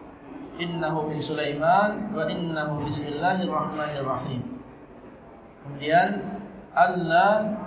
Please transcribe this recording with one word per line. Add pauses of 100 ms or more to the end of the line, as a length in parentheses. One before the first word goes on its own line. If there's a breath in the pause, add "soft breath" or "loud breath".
(600)
"Innahu
min
Sulaiman
wa
innahu
bismillahirrahmanirrahim." (1200)
Kemudian, (560)
"Alla (100)